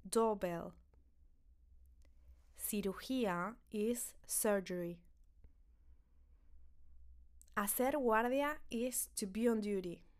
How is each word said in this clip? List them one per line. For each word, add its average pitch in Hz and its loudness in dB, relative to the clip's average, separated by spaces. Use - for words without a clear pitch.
doorbell. 185 2
Cirugía 202 0
is 226 -2
surgery. 180 0
Hacer 247 2
guardia 262 4
is 240 -2
to 214 -2
be 214 2
on 220 4
duty. 190 -4